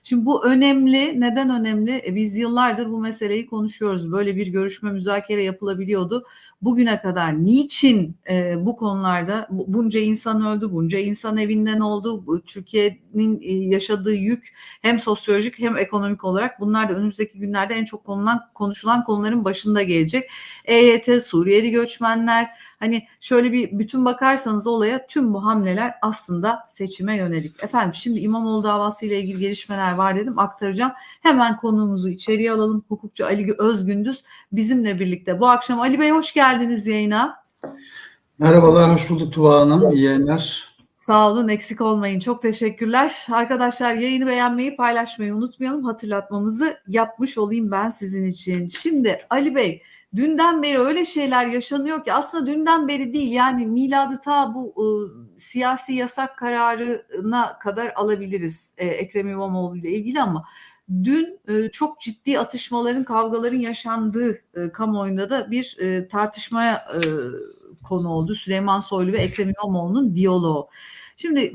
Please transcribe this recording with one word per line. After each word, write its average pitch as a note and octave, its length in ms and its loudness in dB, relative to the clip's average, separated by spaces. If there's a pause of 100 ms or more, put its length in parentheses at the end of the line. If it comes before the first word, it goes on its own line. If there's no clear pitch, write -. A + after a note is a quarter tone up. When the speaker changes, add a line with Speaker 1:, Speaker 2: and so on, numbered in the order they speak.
Speaker 1:
Şimdi A#3+ 240 0
bu C#4+ 180 2
önemli. C4+ 760 4
Neden B3 300 0
önemli? A3 560 -2
E, F3+ 80 -4
biz G#3 240 -2
yıllardır A#3 520 0
bu A3+ 100 -4
meseleyi A3 460 -4
konuşuyoruz. G#3 680 -4
Böyle G3+ 240 -2
bir G3 100 -2
görüşme, F#3+ 440 -4
müzakere G3+ 520 -2
yapılabiliyordu. F#3+ 840 -4 (380)
Bugüne A#3 380 2
kadar E3+ 440 0
niçin, A#3 720 4 (140)
e, F3+ 240 0 (120)
bu A#3 100 0
konularda G3 760 -2
bu-, F#3+ 180 -4
bunca A3 320 0
insan G#3+ 460 0
öldü, G#3 260 -2
bunca E3 260 0
insan G#3 380 -4
evinden G#3+ 440 0
oldu, G#3 460 -4
bu E3 140 -2
Türkiye'nin, G#3 1000 -2
e, F#3 120 -6
yaşadığı F#3+ 600 0
yük G#3 400 -4 (280)
hem A3+ 180 0
sosyolojik G#3 580 -2
hem A3+ 180 -2
ekonomik G3+ 480 -2
olarak G3 360 -2
bunlar G#3+ 280 0
da F3+ 60 -4
önümüzdeki G#3 440 -4
günlerde G3+ 360 -2
en A3+ 100 -2
çok G#3+ 200 -12
konulan, G#3 360 0 (140)
konuşulan G#3+ 500 0
konuların G#3+ 400 0
başında G3+ 380 0
gelecek. F3 480 0 (340)
E A#3 100 2
Y A#3 260 8
T, A#3+ 200 4
Suriyeli G3+ 500 2
göçmenler, A#3 760 0 (300)
hani A3+ 280 -2 (140)
şöyle A#3+ 320 2
bir A3 260 0
bütün B3 260 0
bakarsanız B3 640 0
olaya A#3 400 0
tüm A#3+ 280 0
bu G3 100 -4
hamleler G#3+ 580 0
aslında G#3+ 560 -2 (100)
seçime F#3+ 480 -6
yönelik. E3 480 -4
Efendim G#3 300 0
şimdi A#3 260 -4
İmamoğlu A3 440 0
davası G#3 420 -2
ile G3+ 140 -2
ilgili F#3+ 180 -6
gelişmeler G3 560 -4
var F#3+ 220 2
dedim, A3 220 -2
aktaracağım. G3+ 540 -2 (300)
Hemen A#3+ 340 4
konuğumuzu G#3 520 0
içeriye A3 440 -2
alalım. G#3+ 360 0
Hukukçu - 380 -6
Ali G#3 160 0
Gü-, G#3 160 -2
Özgündüz G#3 640 0 (280)
bizimle A3 480 0
birlikte F3+ 400 -2
bu B3 80 4
akşam. A#3+ 320 2
Ali C4 200 2
Bey D4+ 100 4
hoş D#4 240 2
geldiniz A#3+ 520 2
yayına. G#3+ 580 0 (920)
Speaker 2:
Merhabalar, E3 540 8
hoş E3 180 2
bulduk D#3+ 220 -2
Tuğba D3+ 280 6
Hanım. D3 320 6
İyi C#3 100 4
yayınlar. C#3 720 0 (200)
Speaker 1:
Sağ G#3+ 360 4
olun, A3+ 180 0
eksik G#3 320 -4
olmayın. G#3 400 0
Çok A#3+ 220 -4
teşekkürler. A3+ 880 0
Arkadaşlar A#3+ 640 0
yayını B3+ 320 0
beğenmeyi, B3 500 0
paylaşmayı A#3 580 -2
unutmayalım. B3+ 500 -4
Hatırlatmamızı A3 920 -4 (120)
yapmış A3+ 500 -2
olayım G#3+ 320 -2
ben G3 180 -2
sizin F#3+ 380 -4
için. F3+ 420 -4
Şimdi C4 500 0 (120)
Ali C#4 240 0
Bey, F#3+ 280 0 (340)
dünden D#4+ 460 2
beri C#4+ 160 2
öyle D#4 260 2
şeyler B3+ 420 0
yaşanıyor C#4 580 -4
ki G3 80 -4
aslında C#4+ 340 -2
dünden D#4 420 0
beri C#4 240 -4
değil, C#4 200 -2
yani B3 340 2
miladı C4 580 0
ta C#4 300 0
bu, B3+ 220 -10
e, G#3+ 100 0 (540)
siyasi B3+ 520 -4
yasak C4 460 -4
kararına A#3 1200 -2
kadar G#3+ 380 -6
alabiliriz, G3 840 -4
e, F3+ 80 -4
Ekrem G3 420 -4
İmamoğlu F#3 480 -4
ile E3+ 140 -8
ilgili A3+ 320 -2
ama E3 220 -2 (600)
dün, D#4+ 440 0
e, G#3+ 200 0
çok D4+ 320 -6
ciddi A#3+ 380 -4
atışmaların, A#3+ 640 -4
kavgaların A#3 540 -2
yaşandığı, A3+ 800 -2 (140)
e, F3 180 -6
kamuoyunda G3 580 -2
da B3 200 -2
bir, B3 300 -4
e, F#3 280 -2
tartışmaya, G#3+ 640 -2
e, - 240 -8 (840)
konu F3+ 240 -2
oldu. E3 260 -2
Süleyman G3 460 -2
Soylu F#3+ 320 -2
ve A3+ 60 0
Ekrem F#3+ 300 -2
İmamoğlu'nun G3 680 -2
diyaloğu. F3 540 2 (480)
Şimdi C#4 380 0